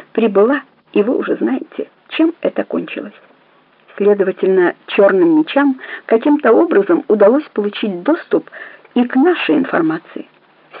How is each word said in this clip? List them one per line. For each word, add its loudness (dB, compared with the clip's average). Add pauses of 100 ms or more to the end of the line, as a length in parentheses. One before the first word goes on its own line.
(120)
прибыла, 0 (300)
и 2
вы 0
уже -4
знаете, -6 (220)
чем -2
это -4
кончилось. -10 (840)
Следовательно, 0 (100)
чёрным 2
мечам 0 (240)
каким-то 2
образом 2
удалось 2
получить -6
доступ -2 (480)
и 2
к -10
нашей 0
информации. -4 (540)